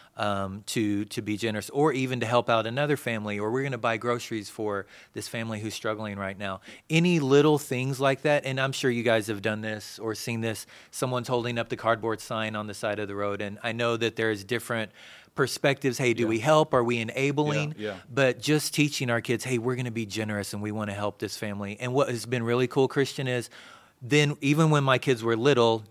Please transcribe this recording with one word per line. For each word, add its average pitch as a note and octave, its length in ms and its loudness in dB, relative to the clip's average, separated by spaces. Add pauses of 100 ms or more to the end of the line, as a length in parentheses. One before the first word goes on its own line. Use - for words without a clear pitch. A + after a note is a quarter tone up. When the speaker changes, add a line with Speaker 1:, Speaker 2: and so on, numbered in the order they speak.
(180)
Speaker 1:
um, G2+ 480 -2
to, G#2 400 0
to - 160 -8
be G#2 160 -4
generous, G#2+ 320 -4
or D3 240 2
even B2+ 260 -2
to A2+ 60 -2
help A#2+ 240 2
out A2+ 160 2
another C#3 320 0
family, G#2+ 420 -4
or G#2+ 120 -2
we're C3 120 0
gonna C3 140 -4
buy A#2 200 0
groceries A#2 520 -4
for G#2 360 -4 (280)
this A#2 140 -10
family A2+ 320 -6
who's G#2+ 160 -6
struggling G#2+ 420 -6
right G2 200 -6
now." F#2+ 240 -8 (280)
Any E3+ 300 4
little C#3+ 400 6
things B2+ 400 -4
like C3+ 240 2
that, D3 200 2
and C3 160 -2
I'm C3+ 120 0
sure C3 180 0
you A#2 140 0
guys A2+ 240 4
have G#2 160 -4
done G#2+ 180 -2
this G#2+ 380 -10
or A2 160 -4
seen A#2 260 -6
this, A2+ 240 -4 (240)
someone's B2+ 380 -4
holding A#2+ 320 0
up A2+ 100 -4
the A2+ 80 -4
cardboard A2+ 440 0
sign A2 340 -4
on G#2+ 100 -4
the G#2 80 -8
side G#2 240 -4
of G#2 100 -4
the G2 80 -8
road, G2+ 240 -2
and G#2 220 -6
I A#2 100 -4
know A#2 260 0
that A2+ 180 0
there's A2 280 0
different A2+ 480 -4 (440)
perspectives. C3+ 640 0
Hey, B2 160 4
do A#2 100 0
Speaker 2:
Yeah. A2 60 2
Speaker 1:
we A2+ 100 2
help? D#3 340 6
Are B2 100 4
we A#2+ 160 2
enabling? D3 800 0
Speaker 2:
Yeah, G#2+ 140 -6
yeah. F#2+ 40 -10 (180)
Speaker 1:
But B2 280 2
just D3 320 0
teaching C#3+ 360 0
our A#2 120 2
kids, A#2 240 -2
"Hey, C3 120 2
we're B2 180 0
gonna B2 160 -4
be A2+ 140 -4
generous G#2 480 -4
and G#2 80 -6
we G#2+ 100 -4
wanna G#2 220 -4
help G#2 260 -4
this G#2 180 -6
family." G2+ 420 -6
And B2 140 -4
what C3+ 160 2
has A2+ 160 -4
been A#2+ 180 -2
really A#2+ 240 2
cool, C3 220 4
Christian, C3+ 380 0
is B2 220 -2 (520)
then C#3+ 400 4
even D3+ 280 6
when C#3+ 140 4
my C3 140 4
kids A#2 260 0
were A2+ 140 2
little, A#2 540 4